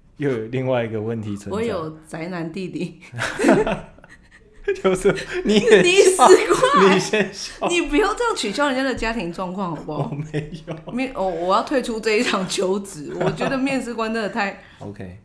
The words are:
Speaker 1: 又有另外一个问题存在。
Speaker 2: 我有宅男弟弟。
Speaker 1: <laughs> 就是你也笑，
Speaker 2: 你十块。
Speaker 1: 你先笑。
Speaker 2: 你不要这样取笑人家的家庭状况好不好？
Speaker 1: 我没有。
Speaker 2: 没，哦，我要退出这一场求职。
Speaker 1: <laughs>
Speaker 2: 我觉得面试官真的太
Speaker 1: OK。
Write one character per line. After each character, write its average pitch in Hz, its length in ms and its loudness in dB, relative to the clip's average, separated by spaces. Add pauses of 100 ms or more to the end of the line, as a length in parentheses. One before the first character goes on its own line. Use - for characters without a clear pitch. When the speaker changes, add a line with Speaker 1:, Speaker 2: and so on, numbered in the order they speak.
(180)
Speaker 1:
又 143 120 -2
有 110 180 -2
另 127 200 -4
外 123 180 0
一 110 40 -6
个 107 120 -4
问 113 180 -4
题 104 160 -6
存 101 140 -12
在。 - 20 -8
Speaker 2:
我 208 100 -4
有 170 360 -6 (100)
宅 165 200 -10
男 170 260 -8
弟 180 160 -8
弟。 160 340 -8
Speaker 1:
<laughs> - 1800 -2
就 185 100 4
是 - 180 2 (340)
你 - 100 4
也 427 260 8 (340)
笑， 254 120 8
Speaker 2:
你 381 80 10
十 - 180 2
块。 196 400 6
Speaker 1:
你 190 60 4
先 - 340 0
笑。 - 360 -8
Speaker 2:
你 349 140 2
不 294 120 -2
要 392 180 2
这 440 100 -4
样 453 120 0
取 208 160 -4
笑 285 160 0
人 262 80 0
家 262 80 0
的 262 100 0
家 226 200 -2
庭 175 180 -4
状 180 220 -6
况 180 220 -6
好 135 80 -10
不 156 100 -8
好？ 127 180 -4
Speaker 1:
我 147 40 -6 (160)
没 151 200 -6 (160)
有。 160 260 -12
Speaker 2:
没， 254 200 -4
哦， 190 140 -2
我 175 280 0
要 233 80 2
退 269 180 0
出 226 180 -6
这 214 200 2
一 - 20 4
场 190 260 0
求 190 320 0
职。 156 340 -10
Speaker 1:
<laughs> 175 60 -8
Speaker 2:
我 185 120 0
觉 247 180 -4
得 269 80 0
面 269 240 0
试 233 120 -8
官 220 200 -4
真 226 80 -2
的 202 80 -4
太 202 320 -4 (180)
Speaker 1:
OK。 98 460 -12